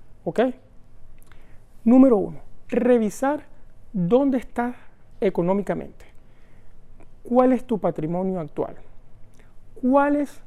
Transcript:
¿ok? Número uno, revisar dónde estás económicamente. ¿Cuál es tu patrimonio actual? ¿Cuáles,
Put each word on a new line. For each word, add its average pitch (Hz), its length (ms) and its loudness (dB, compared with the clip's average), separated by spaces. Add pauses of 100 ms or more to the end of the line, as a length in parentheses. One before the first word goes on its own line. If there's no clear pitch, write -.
(260)
¿ok? 170 160 0 (1400)
Número 254 320 8
uno, 170 220 -4 (280)
revisar 247 760 2 (500)
dónde 247 460 2
estás 240 360 -4 (460)
económicamente. 185 840 -2 (1200)
¿Cuál 254 300 6
es 233 100 0
tu 214 160 -2
patrimonio 175 640 -2
actual? - 340 -6 (1080)
¿Cuáles, 277 640 2